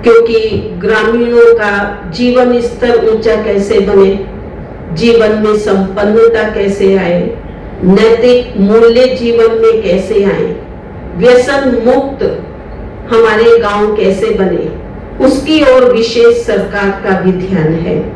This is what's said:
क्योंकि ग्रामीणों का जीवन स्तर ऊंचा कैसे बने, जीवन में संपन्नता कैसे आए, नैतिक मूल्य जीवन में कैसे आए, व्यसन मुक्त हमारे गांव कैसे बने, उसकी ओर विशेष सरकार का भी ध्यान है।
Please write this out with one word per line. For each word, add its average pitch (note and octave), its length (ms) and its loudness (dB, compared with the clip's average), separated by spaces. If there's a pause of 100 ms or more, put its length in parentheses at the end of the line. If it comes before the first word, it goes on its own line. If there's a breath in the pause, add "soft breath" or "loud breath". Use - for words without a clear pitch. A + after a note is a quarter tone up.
क्योंकि A#3 460 4 (280)
ग्रामीणों A#3 760 2
का G3+ 500 -4 (120)
जीवन B3 460 0
स्तर A#3 480 0
ऊंचा A3 260 0
कैसे G3+ 440 0
बने, G3 460 2 (720)
जीवन A3+ 360 2
में G#3+ 260 0
संपन्नता G#3 880 0
कैसे G3 540 0
आए, F3+ 400 -2 (460)
नैतिक A3+ 760 2
मूल्य A#3 500 4
जीवन A#3 540 0
में A3+ 220 2
कैसे G3 400 0
आए, F3+ 320 -2 (600)
व्यसन B3 680 2
मुक्त C4+ 380 0 (920)
हमारे A3+ 460 4
गांव G#3 360 -2
कैसे G3 340 -2
बने, F3 600 -4 (340)
उसकी C#4+ 380 2
ओर B3+ 300 4
विशेष A#3 520 2
सरकार G3+ 580 -4
का F#3+ 180 -2
भी F#3 100 0
ध्यान F3+ 420 -2
है। E3 240 -4 (180)